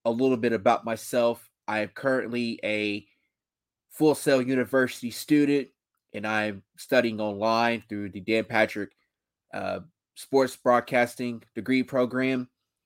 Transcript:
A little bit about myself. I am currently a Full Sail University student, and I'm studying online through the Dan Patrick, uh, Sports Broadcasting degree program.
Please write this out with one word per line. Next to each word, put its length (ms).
A 60
little 260
bit 160
about 320
myself. 680
I 140
am 80
currently 720
a 440
Full 260
Sail 260
University 720
student, 580
and 140
I'm 380
studying 460
online 640
through 220
the 100
Dan 260
Patrick, 500
uh, 280
Sports 400
Broadcasting 880
degree 300
program. 640